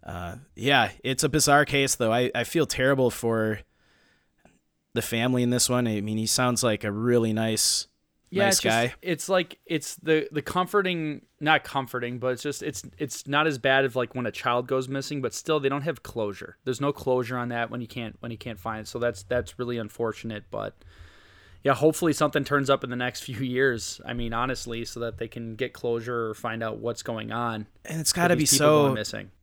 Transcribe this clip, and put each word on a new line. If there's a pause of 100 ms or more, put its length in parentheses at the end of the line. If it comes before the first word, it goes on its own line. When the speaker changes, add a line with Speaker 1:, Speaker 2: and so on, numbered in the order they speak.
Speaker 1:
uh, (200)
yeah, (120)
it's
a
bizarre
case,
though.
I,
I
feel
terrible
for (1300)
the
family
in
this
one.
I
mean,
he
sounds
like
a
really
nice, (420)
Speaker 2:
Yeah,
Speaker 1:
nice
Speaker 2:
it's
just,
Speaker 1:
guy.
Speaker 2:
it's
like,
it's
the,
the
comforting, (140)
not
comforting,
but
it's
just,
it's, (140)
it's
not
as
bad
as,
like,
when
a
child
goes
missing,
but
still,
they
don't
have
closure.
There's
no
closure
on
that
when
you
can't,
when
you
can't
find
it.
So
that's,
that's
really
unfortunate.
But (880)
yeah,
hopefully
something
turns
up
in
the
next
<laughs>
few
years.
I
mean,
honestly,
so
that
they
can
get
closure
or
find
out
what's
going
on (180)
Speaker 1:
And
it's
Speaker 2:
with
Speaker 1:
gotta
Speaker 2:
these
Speaker 1:
be
Speaker 2:
people
Speaker 1:
so
Speaker 2:
going
missing. (120)